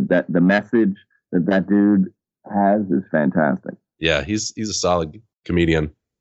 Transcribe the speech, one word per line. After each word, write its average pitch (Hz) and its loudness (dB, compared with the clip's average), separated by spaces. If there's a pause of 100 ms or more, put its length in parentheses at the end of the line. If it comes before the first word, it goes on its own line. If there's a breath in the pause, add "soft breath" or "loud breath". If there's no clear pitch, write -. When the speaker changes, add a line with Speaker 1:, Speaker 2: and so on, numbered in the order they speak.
Speaker 1:
that, 90 0
the 85 2
message 104 2 (360)
that 90 0
that 95 0
dude 101 2 (360)
has 101 0 (100)
is 67 -2
fantastic. 76 -2 (240)
Speaker 2:
Yeah, 78 0
he's, 104 -6
he's 107 -8
a 90 -8
solid 85 -2 (240)
comedian. 80 0 (300)